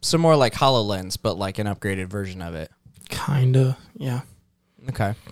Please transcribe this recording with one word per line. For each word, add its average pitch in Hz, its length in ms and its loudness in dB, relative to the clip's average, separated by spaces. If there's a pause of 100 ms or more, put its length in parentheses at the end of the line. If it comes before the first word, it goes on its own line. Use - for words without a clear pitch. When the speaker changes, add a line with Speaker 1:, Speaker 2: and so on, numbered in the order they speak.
Speaker 1:
So - 160 2
more 165 180 6
like 127 180 4
HoloLens, 104 640 0
but, 95 180 -2
like, 98 200 -6
an 104 80 -2
upgraded 95 420 -4
version 95 340 -8
of 85 120 -8
it. 78 160 -10 (380)
Speaker 2:
Kinda, 131 720 2 (180)
yeah. 131 240 -6 (720)
Speaker 1:
Okay. 107 240 -2 (180)